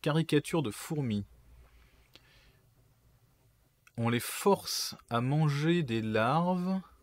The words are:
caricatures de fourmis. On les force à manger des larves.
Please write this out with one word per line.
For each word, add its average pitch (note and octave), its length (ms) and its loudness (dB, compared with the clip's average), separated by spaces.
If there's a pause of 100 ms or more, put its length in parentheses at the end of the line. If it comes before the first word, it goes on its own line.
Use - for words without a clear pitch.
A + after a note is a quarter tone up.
caricatures D#3 600 2
de A#2 80 -4
fourmis. A2+ 560 -4 (2750)
On A#2 120 0
les A#2+ 100 0
force - 760 -2 (140)
à A#2 120 0
manger D3+ 600 2
des A2+ 220 -2
larves. F3 760 0 (240)